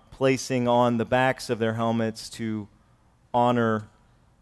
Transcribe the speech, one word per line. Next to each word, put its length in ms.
placing 560
on 300
the 80
backs 440
of 100
their 140
helmets 560
to 380
honor 520